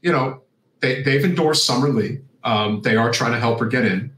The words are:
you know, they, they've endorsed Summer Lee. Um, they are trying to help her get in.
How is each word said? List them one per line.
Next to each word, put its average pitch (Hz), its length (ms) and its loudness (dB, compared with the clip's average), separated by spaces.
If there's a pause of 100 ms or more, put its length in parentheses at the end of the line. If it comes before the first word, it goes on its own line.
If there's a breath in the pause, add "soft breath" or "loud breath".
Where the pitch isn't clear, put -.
you 175 100 0
know, 135 300 -2 (400)
they, 131 200 -2
they've 139 220 2
endorsed 160 420 2
Summer 131 240 0
Lee. 110 300 -2 (240)
Um, 107 400 0
they 113 120 2
are 117 160 2
trying 117 200 0
to 117 80 -2
help 117 200 0
her 120 60 0
get 120 200 0
in. 98 320 -2